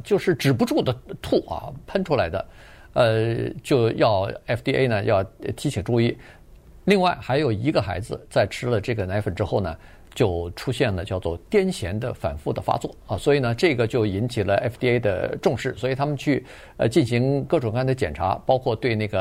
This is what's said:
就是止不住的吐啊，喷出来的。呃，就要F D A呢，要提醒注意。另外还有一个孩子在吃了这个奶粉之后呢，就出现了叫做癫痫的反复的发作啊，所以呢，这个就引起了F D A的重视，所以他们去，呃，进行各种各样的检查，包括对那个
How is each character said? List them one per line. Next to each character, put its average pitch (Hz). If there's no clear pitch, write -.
就 202
是 175
止 139
不 131
住 294
的 127
吐 -
啊， -
喷 190
出 151
来 92
的。 87
呃， 113
就 120
要 107
F 120
D 135
A 131
呢， 104
要 104
提 -
醒 98
注 117
意。 117
另 190
外 180
还 127
有 147
一 110
个 160
孩 90
子 -
在 120
吃 -
了 120
这 120
个 107
奶 98
粉 104
之 107
后 113
呢， 82
就 87
出 -
现 117
了 90
叫 95
做 85
癫 196
痫 101
的 123
反 76
复 143
的 -
发 -
作 -
啊， 107
所 143
以 147
呢， 120
这 143
个 117
就 110
引 101
起 113
了 98
F -
D 127
A 120
的 95
重 156
视， 123
所 127
以 135
他 139
们 147
去， 135
呃， 123
进 135
行 131
各 156
种 117
各 107
样 131
的 131
检 90
查， 90
包 131
括 127
对 113
那 107
个 101